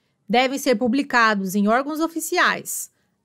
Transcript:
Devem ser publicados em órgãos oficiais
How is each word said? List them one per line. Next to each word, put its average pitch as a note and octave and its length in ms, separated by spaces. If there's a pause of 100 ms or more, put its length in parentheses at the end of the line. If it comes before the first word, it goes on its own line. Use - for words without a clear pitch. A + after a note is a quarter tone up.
(280)
Devem C4 300
ser C#4 160
publicados A3 800
em G3+ 140
órgãos C#4 320
oficiais D#4+ 880 (340)